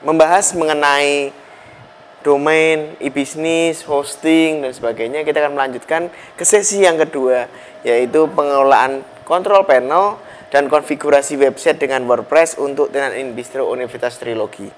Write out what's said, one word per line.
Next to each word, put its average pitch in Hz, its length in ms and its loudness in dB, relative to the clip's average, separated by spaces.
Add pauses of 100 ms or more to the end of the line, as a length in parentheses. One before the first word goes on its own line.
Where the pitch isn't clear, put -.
membahas 160 480 2
mengenai 143 800 0 (960)
domain, 156 720 2
e-business, 156 880 -4
hosting, 156 720 0
dan 127 160 -8
sebagainya, 117 480 -6
kita 151 240 0
akan 143 80 -6
melanjutkan 139 560 -4 (240)
ke - 80 -10
sesi 202 400 2
yang 165 160 4
kedua, 127 480 0 (400)
yaitu 123 480 2
pengelolaan 135 640 2 (240)
control 196 400 2
panel 165 560 2 (320)
dan 143 160 2
konfigurasi 143 720 0
website 139 400 2
dengan 135 240 -2
WordPress 123 560 0
untuk 143 320 -2
tenant 135 240 -4
in 131 160 -8
bistro 120 400 -6
Universitas 123 480 -8
Trilogi. 107 480 -8 (100)